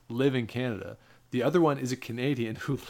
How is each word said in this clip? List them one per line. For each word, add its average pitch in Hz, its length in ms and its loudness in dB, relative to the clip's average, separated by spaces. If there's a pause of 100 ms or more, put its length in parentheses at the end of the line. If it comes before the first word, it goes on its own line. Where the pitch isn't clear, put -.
live 131 260 2
in 123 120 0
Canada. 107 500 -6 (340)
The 123 120 0
other 156 180 4
one 147 180 6
is 131 140 -4
a 127 40 -2
Canadian 120 600 -2
<laughs> - 40 -14
who 135 180 -2 (120)